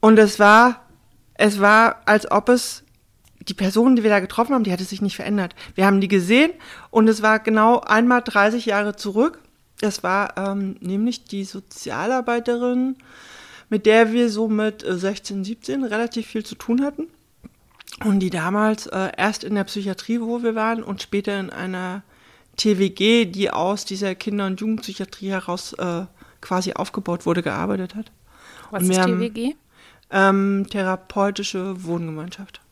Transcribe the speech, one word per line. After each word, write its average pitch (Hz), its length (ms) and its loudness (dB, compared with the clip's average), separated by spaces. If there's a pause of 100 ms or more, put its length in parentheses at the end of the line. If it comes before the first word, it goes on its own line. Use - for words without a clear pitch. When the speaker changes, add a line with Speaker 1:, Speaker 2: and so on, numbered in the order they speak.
Speaker 1:
Und 220 180 8
es 208 200 4
war, 220 480 6 (560)
es 208 160 2
war, 214 460 4
als 208 260 2
ob 208 200 2
es, - 320 0 (680)
die 190 60 -8
Person, 220 420 4
die 226 60 2
wir 214 80 4
da 202 100 4
getroffen 233 340 -2
haben, 240 100 2
die 196 80 -2
hatte 185 120 -4
sich 190 160 -10
nicht 202 160 -4
verändert. 196 380 -4 (200)
Wir 190 120 4
haben 196 160 4
die 196 60 -2
gesehen 208 440 4 (380)
und 220 180 4
es 214 140 2
war 214 160 4
genau 220 420 4
einmal 240 400 4
dreißig 220 460 0
Jahre 208 280 0
zurück. 220 440 -2 (420)
Es 208 220 -4
war, 190 340 -2
ähm, 196 440 -4
nämlich 208 440 -4
die 196 200 -8
Sozialarbeiterin, 240 1500 -4 (760)
mit 214 160 -2
der 220 260 6
wir 240 160 2
so 220 200 -2
mit, 214 360 -2
äh, 180 140 -4
sechzehn, 196 440 -6
siebzehn 254 400 -6
relativ 226 440 -4
viel 214 180 -6
zu - 120 -14
tun 247 280 0
hatten. 294 220 -6 (1000)
Und 196 160 2
die 185 80 -2
damals, 208 600 -2
äh, 190 280 -4
erst 208 260 -2
in - 120 -4
der 196 100 0
Psychiatrie, 202 560 -6
wo 233 220 -6
wir 226 120 -2
waren, 220 280 -2
und 196 180 -10
später 202 400 -4
in 190 80 -8
einer 185 540 -8 (560)
T 208 180 2
W 190 140 2
G, 220 340 2
die 190 260 -4
aus 190 360 -4
dieser 190 280 -6
Kinder- 202 300 -4
und 190 160 -4
Jugendpsychiatrie 202 680 -8
heraus, 180 420 -6
äh, 175 320 -6 (380)
quasi 185 320 -4
aufgebaut 180 500 -6
wurde, 170 180 0
gearbeitet 185 520 -4
hat. 214 180 -12 (580)
Speaker 2:
Was 190 120 -4
Speaker 1:
Und 185 80 2
Speaker 2:
ist 185 60 2
Speaker 1:
wir 185 60 2
haben, 185 160 0
Speaker 2:
T - 20 -2
W 233 100 -2
G? 233 240 -6 (580)
Speaker 1:
ähm, 196 560 2
therapeutische 190 1160 -4
Wohngemeinschaft. 170 760 -10 (120)